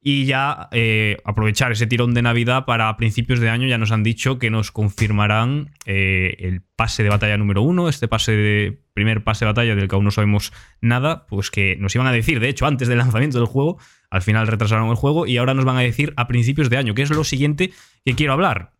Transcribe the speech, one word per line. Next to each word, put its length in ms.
y 240
ya, 460
eh, 540
aprovechar 480
ese 120
tirón 280
de 80
Navidad 420
para 240
a 80
principios 460
de 80
año. 180
Ya 100
nos 140
han 100
dicho 380
que 100
nos 220
confirmarán, 1000
eh, 540
el 220
pase 420
de 60
batalla 260
número 280
uno, 260
este 180
pase 240
de, 480
primer 320
pase 180
de 80
batalla 240
del 140
que 60
aún 100
no 60
sabemos 420
nada, 480
pues 240
que 260
nos 180
iban 120
a 60
decir, 260
de 80
hecho, 180
antes 220
del 120
lanzamiento 400
del 80
juego. 300
Al 140
final 240
retrasaron 420
el 60
juego 320
y 100
ahora 160
nos 120
van 120
a 40
decir 340
a 120
principios 440
de 60
año, 180
que 80
es 80
lo 120
siguiente 480
que 100
quiero 180
hablar. 460